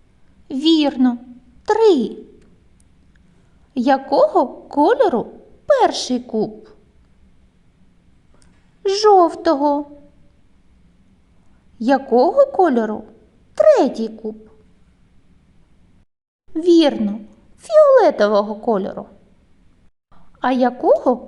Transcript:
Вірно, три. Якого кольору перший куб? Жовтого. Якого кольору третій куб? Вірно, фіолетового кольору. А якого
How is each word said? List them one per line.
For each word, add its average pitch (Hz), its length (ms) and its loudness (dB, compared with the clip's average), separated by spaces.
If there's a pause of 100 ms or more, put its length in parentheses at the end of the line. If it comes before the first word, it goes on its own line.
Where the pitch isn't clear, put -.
(500)
Вірно, 269 680 0 (460)
три. 415 640 0 (1500)
Якого 277 680 0
кольору 311 800 -2 (400)
перший 415 540 0
куб? - 480 -8 (2250)
Жовтого. 330 1080 0 (1900)
Якого 269 680 0
кольору 233 580 -2 (500)
третій 392 540 2
куб? - 420 -16 (2000)
Вірно, 311 640 0 (380)
фіолетового 285 960 2
кольору. 202 520 -6 (1300)
А 254 120 -4
якого 254 640 0 (120)